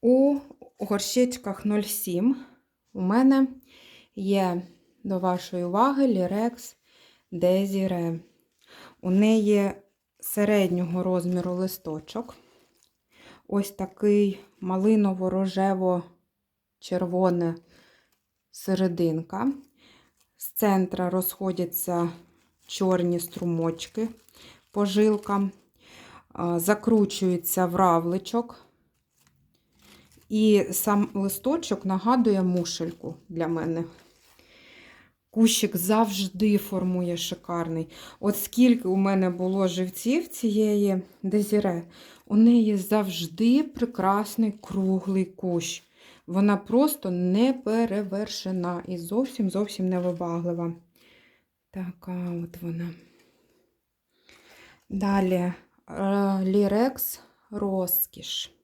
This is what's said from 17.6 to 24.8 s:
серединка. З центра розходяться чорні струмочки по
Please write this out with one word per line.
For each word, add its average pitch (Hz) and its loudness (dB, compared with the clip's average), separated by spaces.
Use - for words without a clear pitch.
серединка. 185 -2
З - -14
центра 185 0
розходяться 180 -4
чорні 175 0
струмочки 170 -4
по 202 0